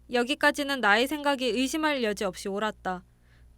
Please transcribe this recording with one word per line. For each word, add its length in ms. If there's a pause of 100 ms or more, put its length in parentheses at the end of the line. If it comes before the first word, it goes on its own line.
(120)
여기까지는 720
나의 260
생각이 380
의심할 580
여지 220
없이 240
옳았다. 560 (520)